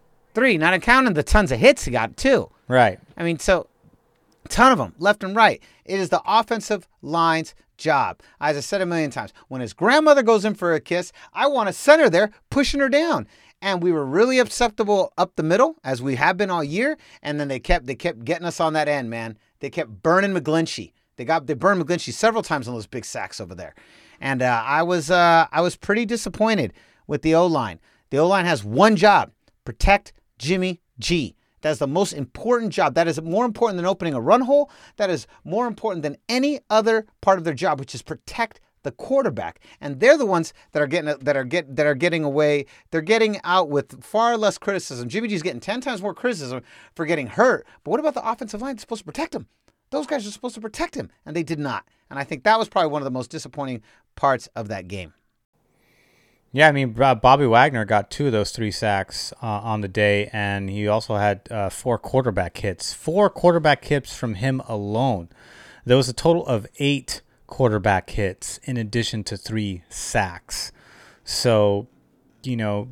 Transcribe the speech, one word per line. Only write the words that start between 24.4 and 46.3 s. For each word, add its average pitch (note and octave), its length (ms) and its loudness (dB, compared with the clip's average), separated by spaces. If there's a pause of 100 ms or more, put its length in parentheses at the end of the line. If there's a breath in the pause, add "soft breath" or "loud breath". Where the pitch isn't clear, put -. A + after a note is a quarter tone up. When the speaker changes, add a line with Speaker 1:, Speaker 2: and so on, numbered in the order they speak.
Speaker 1:
uh, A#2+ 240 0
I D3 160 2
was, E3+ 300 -2
uh, E3+ 400 6
I D3+ 80 0
was F3 160 0
pretty A3 300 -2
disappointed G#3 640 -2 (340 soft breath)
with D3 160 -4
the D#3+ 140 4
O-line. C#3+ 420 2 (320)
The C3+ 80 -2
O-line F3+ 280 2
has C#3 180 0
one F#3 320 6
job, F#3 340 6 (340)
protect - 480 2 (260)
Jimmy F#3 420 -4 (180)
G. C3+ 380 -4 (240)
That's D3+ 180 -2
the C#3+ 80 -2
most F3 280 0
important A3 580 -4
job. D#3 240 0
That E3 100 2
is D#3+ 160 -4
more F3+ 220 0
important A3 320 -2
than F3 100 -4
opening F3+ 280 -2
a B2 60 -4
run F#3 200 4
hole. C#4+ 320 2 (240 soft breath)
That G3+ 120 -2
is D#3+ 200 -4 (160 soft breath)
more A3+ 240 -4
important F#3 340 -6
than C#3+ 140 -6 (120)
any C4 300 -2 (100)
other A3 380 2 (140)
part G3 180 4
of E3 60 -6
their D#3+ 100 -2
job, D3 240 -2
which C3+ 160 -12
is A#2+ 80 -12
protect - 560 -8 (240)
the C#3 80 -8
quarterback. D3 680 -2 (200 soft breath)
And C#3 200 -8
they're C#4 180 6
the C4 80 0
ones E3+ 260 0 (200 soft breath)
that D3+ 100 0
are D3 60 0
getting, D3+ 280 -2
that C#3 200 0
are C3 80 -2
get, C#3 320 -4
that D3+ 100 2
are D3 80 2
getting D#3+ 300 -2
away. D3 420 2 (240 soft breath)
They're E3 100 -2
getting G#3 440 2
out F3+ 240 2
with C#3 340 -4
far A#3 340 0
less G#3+ 220 0
criticism. C3+ 500 -6
Jimmy G#3+ 200 -4
G's F#3 140 -4
getting C#3+ 180 -6
ten A#3 200 -6
times A#3 220 -8
more G3 120 -6
criticism C#3 480 -6 (340 soft breath)